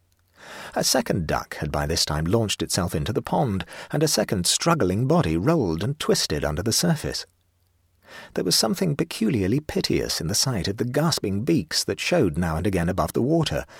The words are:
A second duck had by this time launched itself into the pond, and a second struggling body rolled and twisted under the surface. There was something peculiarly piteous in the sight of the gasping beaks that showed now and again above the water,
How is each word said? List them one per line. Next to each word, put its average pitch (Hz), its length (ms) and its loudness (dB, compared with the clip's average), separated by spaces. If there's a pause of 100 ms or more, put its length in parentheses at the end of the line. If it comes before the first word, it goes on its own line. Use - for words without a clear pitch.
(720)
A - 100 0
second 98 440 0
duck 67 300 -2
had 73 140 -4
by 73 140 0
this 80 200 0
time 76 200 0
launched 104 380 0
itself 87 320 -2
into 76 180 -2
the 120 80 -2
pond, 110 440 0 (260)
and 147 100 0
a 156 60 4
second 110 400 0
struggling 117 580 2
body 131 320 4
rolled 98 460 2
and 143 160 -4
twisted 78 440 0
under 76 200 0
the 113 100 0
surface. 160 520 0 (1080)
There 180 100 -2
was 175 120 0
something 190 400 0
peculiarly 143 640 0
piteous - 600 -2
in 160 80 -4
the 180 80 0
sight 117 320 0
of 101 100 -4
the 117 80 0
gasping 123 580 0
beaks 156 400 0
that - 160 -4
showed 107 380 2
now 85 180 0
and 87 100 -2
again 90 240 2
above 85 240 0
the - 80 2
water, 147 440 0 (140)